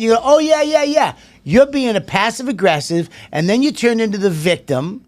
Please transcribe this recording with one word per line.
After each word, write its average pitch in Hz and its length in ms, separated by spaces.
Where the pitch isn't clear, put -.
You 220 140
go, 233 80
Oh, 277 160
yeah, 311 240
yeah, 302 200
yeah. 285 340
You're 180 220
being 247 300
a 196 40
passive 220 480
aggressive, 170 600
and 160 160
then 220 140
you 285 100
turn 233 280
into 220 180
the 196 120
victim, 160 760